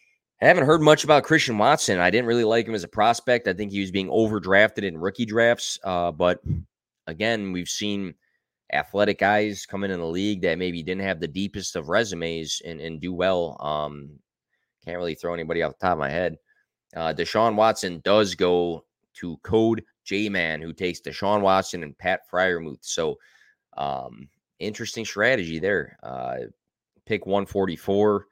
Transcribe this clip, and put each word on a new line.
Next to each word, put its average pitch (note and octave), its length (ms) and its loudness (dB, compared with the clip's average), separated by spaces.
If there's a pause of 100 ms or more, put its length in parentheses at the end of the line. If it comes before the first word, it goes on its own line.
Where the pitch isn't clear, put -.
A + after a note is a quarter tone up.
(420)
I A#2+ 60 4
haven't E3 180 6
heard D#3+ 160 6
much D3+ 240 6
about D3 180 6
Christian C#3+ 340 2
Watson. A2 420 4
I F2+ 100 4
didn't A#2+ 160 2
really A#2 180 2
like A2+ 240 2
him A2+ 80 -4
as F2+ 80 -6
a E2+ 60 -12
prospect. A#2 580 2
I F#2+ 60 2
think G2+ 180 -6
he G2+ 80 -4
was F#2+ 120 -2
being F#2+ 180 -2
overdrafted G#2 760 4
in E2+ 140 -4
rookie F#2+ 280 -4
drafts. A#2 600 2
Uh, F2 260 0
but F2+ 300 2 (640)
again, G2 460 -4
we've F2+ 160 -6
seen G2+ 440 -4 (600)
athletic G2+ 460 0
guys G#2 460 0
come G2 200 -6
in, G2 60 -2
in F2 100 -4
the E2+ 40 -4
league F#2 360 -2
that E2+ 160 2
maybe F2 260 -4
didn't F#2 200 -6
have F#2 180 -4
the E2 80 -4
deepest F#2+ 480 -8
of D2 100 -8
resumes E2 800 -4
and, D#2+ 160 -12
and D#2+ 180 -10
do F2+ 140 -8
well. F2+ 480 0
Um, D2 480 -6 (760)
can't E2+ 140 -8
really F2 180 -4
throw E2+ 180 -6
anybody E2 280 -4
off D2+ 180 -4
the F#2+ 60 -4
top F2+ 80 -2
of D#2 60 -4
my C#2+ 100 -4
head. E2 260 -4 (580)
Uh, D#2+ 200 -6
Deshaun G#2+ 420 0
Watson G#2 480 0
does G2 320 4
go F2 480 0 (300)
to E2+ 300 -10
Code A2+ 380 2 (220)
J-Man, F#2+ 580 -4
who E2 120 -10
takes F2+ 260 -4
Deshaun G2+ 400 -2
Watson F#2+ 440 2
and D2 140 -14
Pat F#2 320 -4
Freiermuth. E2+ 520 -2
So, D#2+ 360 -4 (600)
um, C2 500 -8 (320)
interesting G#2+ 460 -8
strategy G2+ 540 0
there. F2+ 440 0
Uh, B1+ 360 -8 (640)
pick G#2+ 200 -4
one G2 200 0
forty-four. G2 880 0